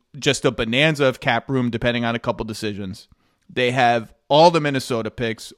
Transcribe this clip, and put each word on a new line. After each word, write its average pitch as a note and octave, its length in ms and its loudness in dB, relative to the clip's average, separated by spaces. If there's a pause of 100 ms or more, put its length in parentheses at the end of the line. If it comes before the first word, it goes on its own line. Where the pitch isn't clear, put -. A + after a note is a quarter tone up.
(200)
just C3+ 260 -2
a C3+ 60 2
bonanza C3+ 540 0
of B2+ 140 0
cap B2 300 -2
room, B2+ 220 0
depending A#2+ 340 -2
on A#2 80 -2
a A#2 60 -4
couple A2+ 260 -6
decisions. G#2 640 -10 (440)
They B2 200 0
have A#2+ 420 0 (140)
all D#3+ 240 8
the E3 100 2
Minnesota B2+ 480 -2
picks, A2+ 480 -6